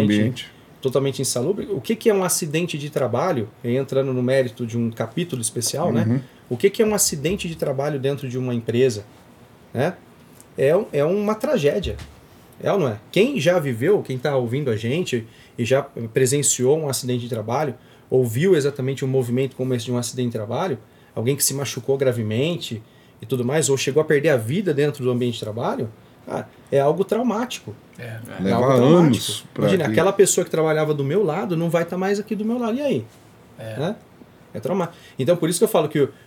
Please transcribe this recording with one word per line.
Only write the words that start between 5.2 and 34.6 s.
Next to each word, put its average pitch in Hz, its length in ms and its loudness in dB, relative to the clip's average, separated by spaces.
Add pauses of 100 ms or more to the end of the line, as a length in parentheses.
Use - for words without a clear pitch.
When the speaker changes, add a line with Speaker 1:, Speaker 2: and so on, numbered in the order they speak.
Speaker 1:
especial, 131 520 -2
né? - 160 2
Speaker 2:
Uhum. 127 120 2 (300)
Speaker 1:
O 123 80 -2
que 196 100 4
que 202 140 2
é 214 40 4
um 214 80 2
acidente 175 540 -2
de 165 80 -8
trabalho 147 440 -2
dentro 139 280 -2
de 123 80 -6
uma 127 180 -2
empresa, 117 500 2 (680)
né? 147 220 -2 (640)
É 147 180 4
um, 214 160 0
é 143 120 2
uma 202 320 0
tragédia. 196 600 0 (680)
É 139 100 -2
ou 202 60 2
não 147 100 2
é? 107 100 -4 (120)
Quem 233 300 2
já 175 180 4
viveu, 131 440 0
quem 131 160 -6
tá 139 180 -2
ouvindo 127 340 -2
a 110 60 0
gente 120 500 -2 (320)
e 123 60 -2
já 131 180 2 (300)
presenciou 131 680 2
um 156 100 -4
acidente 123 340 -4
de 120 60 -10
trabalho, 120 460 -2 (340)
ou 131 160 4
viu 135 300 2
exatamente 139 500 0
um 135 40 -2
movimento 131 480 0
como 131 180 -2
esse 117 120 -4
de 127 60 -4
um 120 60 0
acidente 123 300 -4
de 113 60 -4
trabalho, 117 440 -4 (360)
alguém 117 200 0
que - 80 -4
se - 100 0
machucou 135 460 -2
gravemente 120 800 0 (400)
e 113 60 -14
tudo 123 180 -2
mais, 143 240 0
ou 139 80 4
chegou 135 240 2
a 156 40 0
perder 151 240 2
a 143 80 6
vida 151 360 -2
dentro 143 300 0
do 123 80 0
ambiente 123 240 0
de - 60 -12
trabalho, 120 480 -4 (400)
ah, - 160 -6 (260)
é 135 80 2
algo 156 260 2
traumático. 226 720 -2 (240)
Speaker 3:
É. 123 60 -14
Speaker 1:
É 113 160 -12 (200)
Speaker 2:
Leva 98 160 2
Speaker 1:
algo 123 100 2 (100)
traumático. 120 80 6 (140)
Speaker 2:
anos 135 540 2
pra - 120 -4
Speaker 1:
Imagina, 160 220 4
Speaker 2:
que 110 40 0
Speaker 1:
aquela 165 220 4
pessoa 190 320 4
que - 60 -8
trabalhava 156 440 2
do 139 100 -2
meu 170 200 0
lado 175 320 -2
não 165 120 0
vai 170 160 2
tá 170 140 -4
mais 202 220 0
aqui 208 160 -6
do 214 80 -4
meu 233 140 -2
lado. 233 180 -2
E 277 40 -4
aí? 208 240 0 (540)
Speaker 3:
É. 110 200 -12
Speaker 1:
Né? 175 180 -2 (580)
É - 60 -8